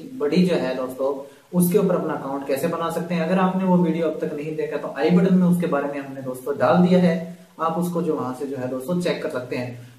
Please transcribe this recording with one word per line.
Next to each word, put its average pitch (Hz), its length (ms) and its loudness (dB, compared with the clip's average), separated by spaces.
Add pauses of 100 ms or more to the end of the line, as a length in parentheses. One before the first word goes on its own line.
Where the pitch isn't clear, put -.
(200)
बड़ी 151 260 2
जो 170 100 2
है 127 200 -2
दोस्तों 135 380 -4 (400)
उसके 175 240 4
ऊपर 180 180 2
अपना 156 180 -2
अकाउंट 139 340 -8
कैसे 143 200 0
बना 165 220 -2
सकते 175 260 -4
हैं। 165 60 0
अगर 180 180 0
आपने 185 240 0
वो 180 140 4
वीडियो 165 320 2
अब - 120 -4
तक 151 140 -4
नहीं 151 220 -6
देखा 151 200 -4
तो - 200 -8
आई 156 140 2
बटन 175 240 6
में 180 120 4
उसके 170 200 2
बारे 139 200 0
में 143 120 -6
हमने 135 220 -10
दोस्तों 131 380 -6
डाल 175 280 6
दिया 180 120 6
है, 175 180 4 (420)
आप 170 200 -2
उसको 170 220 -2
जो 143 140 0
वहां 127 180 -4
से 139 140 -8
जो 135 100 -6
है 127 120 -4
दोस्तों 135 320 -2
चेक 147 220 -2
कर 156 80 -4
सकते 127 240 -6
हैं। 123 440 -8